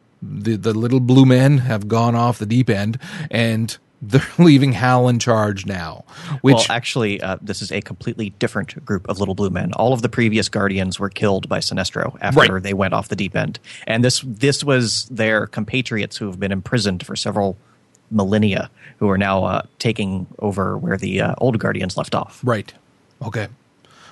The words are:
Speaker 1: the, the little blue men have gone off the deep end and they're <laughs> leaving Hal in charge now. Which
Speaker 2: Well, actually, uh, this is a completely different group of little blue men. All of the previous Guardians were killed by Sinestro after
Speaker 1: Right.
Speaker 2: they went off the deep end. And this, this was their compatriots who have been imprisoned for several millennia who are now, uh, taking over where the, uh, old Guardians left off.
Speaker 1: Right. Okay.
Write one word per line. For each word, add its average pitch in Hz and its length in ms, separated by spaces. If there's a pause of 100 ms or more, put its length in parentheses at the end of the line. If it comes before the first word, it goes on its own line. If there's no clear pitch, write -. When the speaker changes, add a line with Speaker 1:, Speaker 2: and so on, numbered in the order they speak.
(220)
Speaker 1:
the, 104 360
the 107 160
little 120 260
blue 127 260
men 131 340
have 113 280
gone 117 260
off 120 260
the 107 60
deep 117 240
end 107 300 (320)
and 113 440 (260)
they're 110 300
<laughs> - 60
leaving 143 360
Hal 127 340
in 123 100
charge 107 480
now. 90 380 (380)
Which 131 140
Speaker 2:
Well, 113 140
actually, 113 520
uh, 92 200
this 101 200
is 98 100
a 95 100
completely 107 500
different - 540
group 95 220
of 92 120
little 98 160
blue 98 140
men. 87 240
All 120 200
of 117 80
the 117 80
previous 110 400
Guardians 95 500
were 98 100
killed 98 380
by 98 120
Sinestro - 600
after 131 200 (160)
Speaker 1:
Right. 92 80
Speaker 2:
they 98 100
went 95 200
off 104 140
the 104 80
deep 95 200
end. 104 220 (300)
And 113 160
this, 123 220
this 131 380
was 127 420
their 110 420
compatriots 110 720
who 113 100
have 92 120
been 98 120
imprisoned 95 540
for - 100
several 101 420 (520)
millennia 104 600 (280)
who 104 120
are 95 80
now, 98 280
uh, 95 160 (180)
taking 95 480 (120)
over 98 380
where 98 200
the, 95 240
uh, 107 160
old 120 220
Guardians 101 360
left - 180
off. - 300
Speaker 1:
Right. 113 300 (480)
Okay. 104 260 (640)